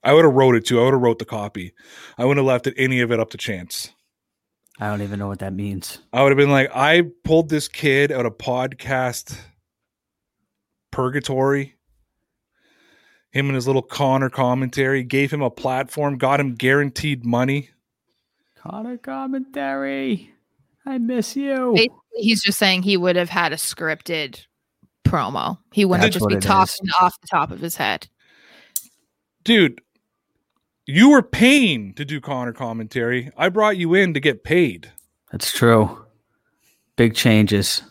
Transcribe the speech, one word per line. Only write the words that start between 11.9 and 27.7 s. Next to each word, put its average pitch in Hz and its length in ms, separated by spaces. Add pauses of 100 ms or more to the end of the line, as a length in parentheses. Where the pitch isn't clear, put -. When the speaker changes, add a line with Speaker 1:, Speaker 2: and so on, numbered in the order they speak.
Speaker 1:
Him 139 160
and 135 100
his 123 100
little 135 160
Connor 135 480
commentary, 131 720
gave 135 300
him 147 100
a 123 80
platform, 135 680
got 135 220
him 135 160
guaranteed 135 680
money." 127 460 (840)
Speaker 2:
Connor 233 440
commentary. 269 1300 (560)
I 269 120
miss 240 360
you. 269 400
Speaker 3:
Basically, 226 240 (180)
he's 220 260
just 196 160
saying 185 240
he 196 160
would 175 180
have 175 140
had 170 240
a - 20
scripted 156 880 (580)
promo. 123 540 (160)
He 202 140
wouldn't 180 160
Speaker 2:
That's 208 120
Speaker 3:
just 180 100
Speaker 2:
what 104 40
Speaker 3:
be 196 60
Speaker 2:
it 196 40
is. 190 60
Speaker 3:
talking 190 460 (100)
off 180 220
the - 60
top 160 220
of - 100
his 165 160